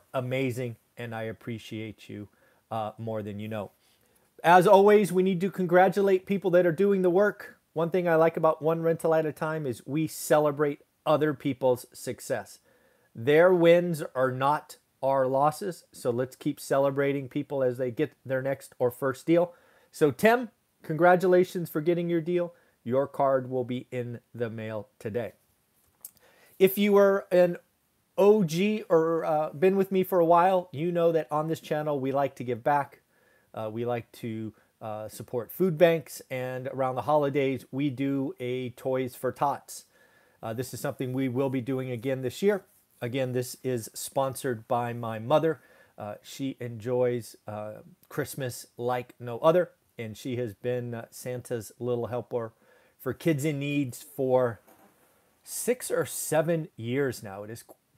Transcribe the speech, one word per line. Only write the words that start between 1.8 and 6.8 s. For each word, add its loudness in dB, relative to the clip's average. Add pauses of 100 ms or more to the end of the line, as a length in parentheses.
you, -12 (420)
uh, -6
more -6
than -10
you -10
know. -8 (720)
As 8
always, 6
we 2
need 0
to -2
congratulate 4
people 0
that 6
are 4
doing 2